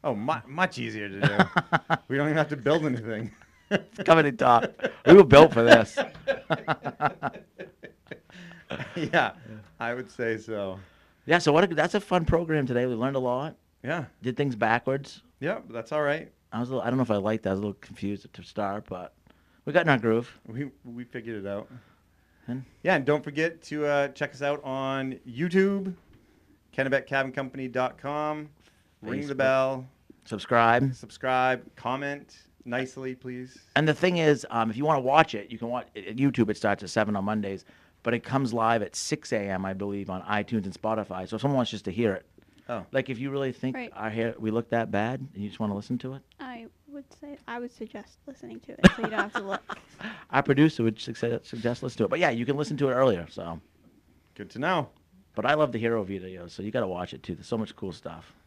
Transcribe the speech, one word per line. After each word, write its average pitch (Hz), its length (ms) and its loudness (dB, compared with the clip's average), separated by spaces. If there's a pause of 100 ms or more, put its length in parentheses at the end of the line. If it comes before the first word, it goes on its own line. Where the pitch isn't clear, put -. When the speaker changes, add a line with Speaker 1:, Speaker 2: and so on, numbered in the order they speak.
Speaker 1:
Oh, 143 120 -2
mu-, 113 180 -4 (140)
much 151 320 -2
easier 107 300 -6
to 98 120 -8
do. 170 760 2
Speaker 2:
<laughs> - 100 -18
Speaker 1:
We 135 80 -2
don't 143 100 2
even 156 120 0
have 143 100 2
to 151 80 -6
build 147 280 2
anything. 113 520 -4
<laughs> - 40 -20 (300)
Speaker 2:
It's - 340 -6
coming 165 220 6
in 127 100 -2
top. 120 340 6 (360)
We 160 80 12
were 196 100 12
built 143 300 12
for - 80 4
this. 117 400 8
<laughs> - 60 -4 (3000)
Speaker 1:
Yeah, 147 360 0 (480)
I 117 140 -2
would 127 160 -10
say 113 280 -2
so. 101 400 -6 (480)
Speaker 2:
Yeah, 165 120 4
so 160 140 2
what 165 180 6
a, 170 40 -6
that's 151 200 0
a 202 60 0
fun 180 240 -2
program 160 420 2
today. 123 200 0
We 127 80 -2
learned 131 220 -2
a 131 40 0
lot. 127 360 -4 (260)
Speaker 1:
Yeah. 147 220 -4 (180)
Speaker 2:
Did 123 140 -4
things 143 200 -2
backwards. 120 680 -2 (180)
Speaker 1:
Yeah, 170 260 -4
but 113 60 -18
that's 113 200 -10
all 151 100 0
right. 147 280 -2 (220)
Speaker 2:
I 113 80 -6
was 123 100 -6
a - 40 -4
little, 123 120 -2
I 120 40 0
don't 127 60 2
know 131 60 2
if 113 80 0
I 104 60 2
liked 107 280 -2
that. 98 60 0
I - 20 2
was 95 80 0
a - 20 -4
little 104 180 -6
confused - 520 -10
to - 100 -20
start, 101 460 -6
but 90 240 -12 (520)
we 151 80 -8
got 175 100 4
in 160 60 2
our 135 100 6
groove. 113 480 0
Speaker 1:
We, 131 240 -10 (140)
we 120 200 -12
figured 113 400 -10
it 98 40 -8
out. 101 200 -8 (800)
Speaker 2:
And 127 180 -8 (180)
Speaker 1:
Yeah, 180 140 4
and 139 80 0
don't 147 200 2
forget 160 400 -4
to, 151 220 -4
uh, 143 220 2
check 143 260 -8
us 131 80 -10
out 143 220 -2
on 135 540 -4 (100)
YouTube, 190 680 0 (840)
Kennebec 135 300 0
Cabin 135 260 -2
Company 131 360 -8
dot 127 300 -4
com. 151 500 -6 (540)
Ring 131 240 -6
the 139 80 -6
Speaker 2:
Facebook. 131 40 -10
Speaker 1:
bell. 131 480 2 (380)
Speaker 2:
Subscribe. 120 680 4
Speaker 1:
Subscribe. 127 680 0 (140)
Comment 143 600 -8 (280)
nicely, 131 500 -6
please. 127 440 -14 (180)
Speaker 2:
And 156 100 6
the 151 80 4
thing 180 240 2
is, 151 320 4
um, 113 200 0
if 107 60 -4
you 135 80 -2
wanna 151 160 2
watch 139 340 4
it, 101 160 -10
you 113 80 -12
can 117 100 -8
watch 120 260 -6
it 95 120 -12
at 110 100 -10
YouTube. 127 340 4
It 104 60 0
starts 101 260 0
at 92 80 -10
seven 107 260 0
on 98 80 -4
Mondays, 101 400 -4 (380)
but 117 120 -2
it 117 100 -2
comes 135 300 -2
live 113 280 2
at - 140 -8
six - 380 -6
A 110 40 0 (120)
M, 95 160 -2
I 95 80 -4
believe, 101 340 -6
on 92 140 -6
iTunes 104 420 -2
and 92 80 -8
Spotify. 101 560 -6
So 113 80 -8
if 110 60 -6
someone 139 140 0
wants 120 140 0
just 107 160 -10
to 95 60 -6
hear 104 220 0
it, 92 120 -10 (400)
Speaker 1:
Oh. 113 160 -8 (100)
Speaker 2:
like, 135 180 -2
if 117 80 -8
you 135 120 -6
really 135 220 -4
think 127 240 -6
Speaker 3:
Right. 240 180 -12
Speaker 2:
our 107 140 -8
hair, 113 300 -2
we 110 120 -2
look 113 200 -2
that 113 200 -2
bad 113 300 -2
and 131 220 -12
you 104 80 -6
just - 100 -12
wanna 104 160 -2
listen 123 220 -6
to 131 160 -8
it, 139 80 -16 (180)
Speaker 3:
I 240 260 -14 (220)
would 285 160 -16 (160)
say, 294 160 -16 (100)
I 240 120 -10
would 247 120 -8
suggest - 560 -14
listening 233 340 -16
to - 120 -20
it - 80 -16 (160)
so 233 60 -8
you 220 80 -4
don't 214 100 -4
have 208 140 -4
to 226 80 -4
look. 196 360 -10 (260)
Speaker 2:
<laughs> - 260 -14
Our 135 120 2
producer 143 420 2
would 110 140 0
suggest, 117 480 -6
suggest 120 360 -4
listen 123 160 -8
to 113 60 2
it. 98 60 -2
But 143 100 -2
yeah, 165 100 2
you 117 160 -2
can 139 100 0
listen 147 220 -4
to 143 100 0
it 127 60 0
earlier, 117 340 2
so. 85 320 -10 (760)
Speaker 1:
Good 101 140 -14
to - 80 -12
know. 156 300 -2 (460)
Speaker 2:
But 104 100 -4
I 135 80 2
love 151 200 2
the 117 60 -4
hero 113 260 0
videos, 92 480 -10
so 98 100 -14
you 104 80 -6
gotta 117 180 -2
watch 90 240 -6
it - 100 -16
too. 90 120 -8
There's - 120 -16
so 117 120 -4
much 107 180 -8
cool 95 160 -8
stuff. 82 400 -16 (140)